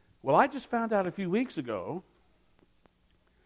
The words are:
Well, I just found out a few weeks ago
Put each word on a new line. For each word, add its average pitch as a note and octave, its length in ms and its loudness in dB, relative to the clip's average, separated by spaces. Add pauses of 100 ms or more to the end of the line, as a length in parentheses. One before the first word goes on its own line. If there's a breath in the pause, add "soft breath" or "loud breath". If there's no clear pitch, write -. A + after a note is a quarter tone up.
(220)
Well, C3+ 140 2
I A#3+ 120 8
just C4+ 220 -8
found A3+ 220 -2
out G3 160 2
a E3+ 40 -4
few F#3+ 180 -4
weeks A#3 280 0
ago A#2+ 460 -6 (1400)